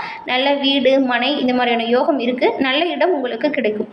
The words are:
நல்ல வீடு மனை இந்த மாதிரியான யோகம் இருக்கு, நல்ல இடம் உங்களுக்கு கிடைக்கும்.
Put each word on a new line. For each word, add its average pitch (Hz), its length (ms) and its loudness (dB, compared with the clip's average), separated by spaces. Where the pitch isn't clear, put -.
நல்ல 269 280 0
வீடு 269 460 2
மனை 254 400 0
இந்த 247 140 0
மாதிரியான 240 300 0
யோகம் 262 360 2
இருக்கு, 254 380 0
நல்ல 277 280 0
இடம் 320 280 0
உங்களுக்கு 247 360 -2
கிடைக்கும். 214 440 -2